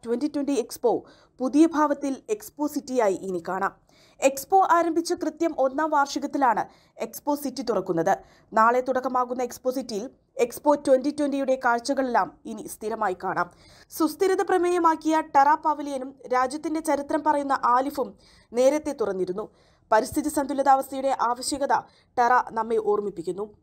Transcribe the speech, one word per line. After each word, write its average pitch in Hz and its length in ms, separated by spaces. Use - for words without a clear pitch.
ട്വന്റി 240 320
ട്വന്റി 285 180
എക്സ്പോ - 280
പുതിയ 277 340
ഭാവത്തിൽ 285 400
എക്സ്പോ - 320
സിറ്റിയായി 254 500
ഇനി 180 200
കാണാം. 185 260
എക്സ്പോ 277 380
ആരംഭിച്ച് 339 460
കൃത്യം 311 320
ഒന്നാം 277 300
വാർഷികത്തിലാണ് 277 680
എക്സ്പോ 226 280
സിറ്റി 269 260
തുറക്കുന്നത്. 185 420
നാളെ 240 300
തുടക്കമാകുന്ന 254 600
എക്സ്പോ 247 300
സിറ്റിയിൽ 220 280
എക്സ്പോ 247 260
ട്വന്റി 262 320
ട്വന്റിയുടെ 269 380
കാഴ്ചകളെല്ലാം 240 600
ഇനി 220 120
സ്ഥിരമായി 214 500
കാണാം. 175 240
സുസ്ഥിരത 370 520
പ്രമേയമാക്കിയ 330 760
ടെറ 277 140
പവലിയനും 285 460
രാജ്യത്തിന്റെ 302 540
ചരിത്രം 285 380
പറയുന്ന 285 300
ആലിഫും 262 360
നേരത്തെ 285 500
തുറന്നിരുന്നു. 190 460
പരിസ്ഥിതി 254 440
സന്തുലിതാവസ്ഥയുടെ 269 760
ആവശ്യകത 254 440
ടെറ 247 160
നമ്മെ 226 200
ഓർമ്മിപ്പിക്കുന്നു. 196 540